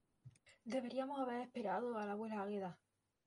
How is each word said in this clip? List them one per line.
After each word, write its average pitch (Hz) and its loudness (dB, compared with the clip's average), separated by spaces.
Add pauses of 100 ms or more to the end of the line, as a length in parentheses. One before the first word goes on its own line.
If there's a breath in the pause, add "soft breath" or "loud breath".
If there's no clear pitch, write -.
(640 loud breath)
Deberíamos 262 0
haber 247 2
esperado 233 0
a 208 2
la 202 0
abuela 220 -2
Águeda. 196 -2 (480)